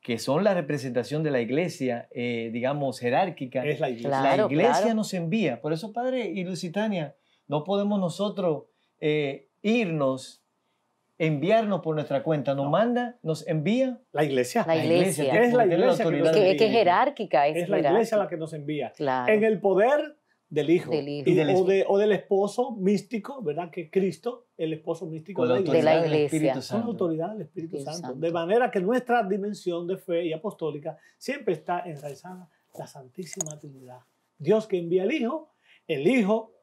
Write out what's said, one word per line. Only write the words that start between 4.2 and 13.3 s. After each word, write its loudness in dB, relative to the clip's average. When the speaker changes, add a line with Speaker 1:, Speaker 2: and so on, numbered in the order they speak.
Speaker 3:
Claro, 4
Speaker 1:
iglesia 4
Speaker 3:
claro. 2
Speaker 1:
nos -2
envía. -2
Por -2
eso, -6
Padre -4
y -4
Lusitania, -4
no -2
podemos 0
nosotros, -2
eh, -2
irnos, 0
enviarnos 2
por -4
nuestra -2
cuenta. 0
Nos -2
Speaker 2:
No. -2
Speaker 1:
manda, 0
nos -6